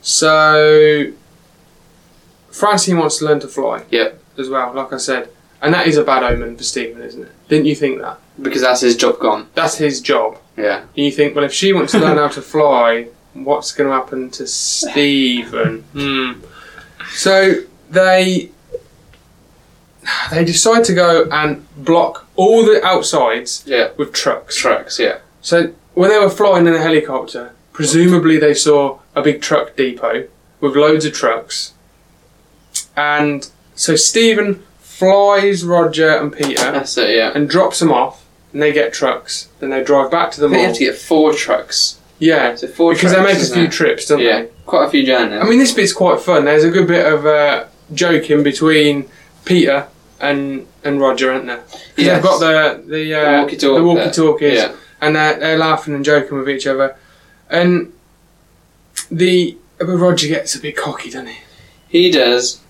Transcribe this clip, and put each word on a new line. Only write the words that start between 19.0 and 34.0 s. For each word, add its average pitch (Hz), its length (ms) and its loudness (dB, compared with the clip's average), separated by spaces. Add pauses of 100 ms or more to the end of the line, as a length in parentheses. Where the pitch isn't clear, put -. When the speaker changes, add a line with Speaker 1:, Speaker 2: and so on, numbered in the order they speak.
Speaker 1:
they 160 120 0
decide 226 420 2
to 196 100 0
go 170 360 2
and 151 340 -4 (120)
block - 480 0 (100)
all 220 300 4
the 214 180 4
outsides 147 840 -2
Speaker 2:
Yeah. - 300 -2
Speaker 1:
with 143 160 -6
trucks. - 420 -4
Speaker 2:
Trucks, - 420 -4
yeah. - 200 -2 (240)
Speaker 1:
So 170 320 0 (200)
when 185 160 2
they 214 80 4
were 202 120 4
flying 190 360 2
in 170 80 4
a 160 80 0
helicopter, 139 680 -2 (200)
presumably 160 680 4
they 151 160 4
saw 143 420 2 (180)
a 143 60 -2
big 147 200 0
truck - 340 -2
depot 123 500 -4 (340)
with 135 160 -2
loads 151 300 2
of 151 80 -6
trucks. - 600 -6 (1200)
And 147 520 -2 (280)
so - 200 -2
Stephen 208 680 0 (160)